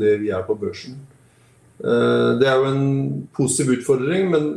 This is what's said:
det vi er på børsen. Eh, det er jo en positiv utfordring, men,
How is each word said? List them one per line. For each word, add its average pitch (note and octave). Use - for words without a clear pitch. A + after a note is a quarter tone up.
det G#2+
vi G#2
er F#2
på G#2
børsen. G#2
Eh, A#2+
det C3
er C3
jo C3+
en C#3
positiv C3+
utfordring, D3+
men, D3+